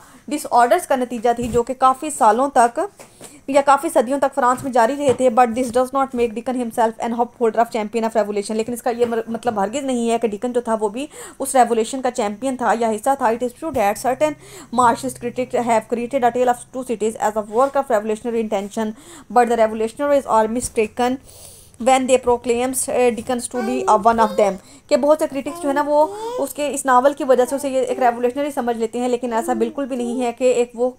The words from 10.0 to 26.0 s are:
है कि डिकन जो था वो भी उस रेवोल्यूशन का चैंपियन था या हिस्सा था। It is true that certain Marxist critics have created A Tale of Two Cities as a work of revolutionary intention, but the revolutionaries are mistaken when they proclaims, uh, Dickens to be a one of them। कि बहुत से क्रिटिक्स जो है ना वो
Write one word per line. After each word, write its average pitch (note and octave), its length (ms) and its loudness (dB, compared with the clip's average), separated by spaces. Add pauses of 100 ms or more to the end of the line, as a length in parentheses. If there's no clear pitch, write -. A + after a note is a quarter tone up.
है A3+ 80 2
कि A#3 100 -2
डिकन A3 260 -4
जो A#3+ 80 0
था A3+ 140 -2
वो G#3+ 140 -2
भी C4 200 -8 (300)
उस C4+ 160 -4
रेवोल्यूशन A#3 460 2
का B3 80 0
चैंपियन A#3 460 -4
था A#3 180 0
या A3+ 140 0
हिस्सा A3 280 0
था। B3 160 0
It A#3 80 -2
is B3 100 -4
true D#4+ 240 -10
that G#3+ 240 0
certain C#4 360 0 (460)
Marxist B3 400 2
critics - 360 -6 (120)
have - 140 2 (120)
created A#3+ 300 -2
A A#3 140 2
Tale B3 160 2
of A#3+ 80 -4 (160)
Two C4 140 -8
Cities A3 300 -2
as G#3+ 160 0
a G#3 80 -4 (120)
work C4+ 200 4
of C4+ 140 -2
revolutionary A3 580 -2
intention, G#3+ 440 -4 (400)
but A#3+ 180 4
the A#3 60 2
revolutionaries A3+ 720 0
are A3 200 2 (120)
mistaken B3 580 -2 (640)
when C4 260 2
they B3+ 160 4
proclaims, B3 680 -2
uh, A#3+ 300 2
Dickens A#3+ 320 -6
to B3 100 -4
be B3 220 -2
a G#3+ 160 4
one A3+ 200 2
of G#3 120 2
them। G3+ 220 2 (360)
कि D4 80 2
बहुत D4 220 4
से D#4+ 80 0
क्रिटिक्स C#4+ 320 -8
जो C#4+ 100 -4
है C#4 60 -2
ना C#4+ 60 0
वो D4 240 2 (340)